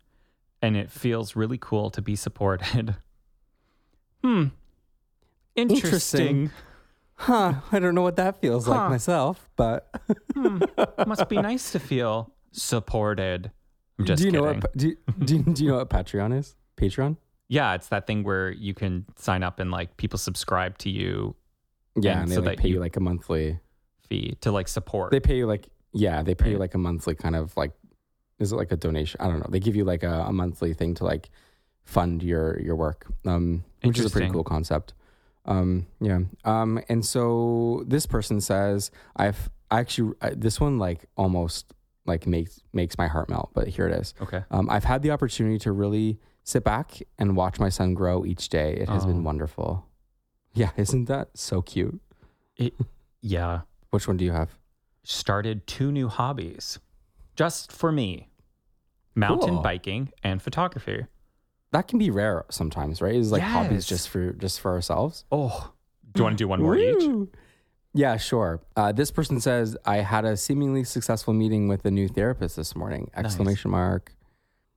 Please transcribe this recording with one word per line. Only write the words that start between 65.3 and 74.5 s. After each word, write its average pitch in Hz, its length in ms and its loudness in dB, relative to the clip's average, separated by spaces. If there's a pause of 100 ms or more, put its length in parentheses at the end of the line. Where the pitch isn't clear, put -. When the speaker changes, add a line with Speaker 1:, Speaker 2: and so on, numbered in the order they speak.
Speaker 1:
Oh, 139 400 -2 (400)
do - 80 2
you 113 40 6
wanna 110 120 2
do 107 120 0
one 92 140 2
more 170 140 4
each? 466 220 4
Speaker 2:
Woo! 247 300 2 (640)
Yeah, 135 220 4
sure. 95 460 0 (140)
Uh, 104 160 4
this 143 180 0
person 143 300 0
says, 120 440 0
"I 104 140 2
had 107 260 0
a 107 120 2
seemingly 135 480 0
successful 113 500 -2
meeting 110 340 2
with 98 160 0
a 104 60 0
new 98 180 2
therapist 101 480 -2
this 80 200 -6
morning." 82 380 -6
Speaker 1:
Nice. - 120 -4
Speaker 2:
Exclamation 98 440 -2
mark. 92 440 -2 (640)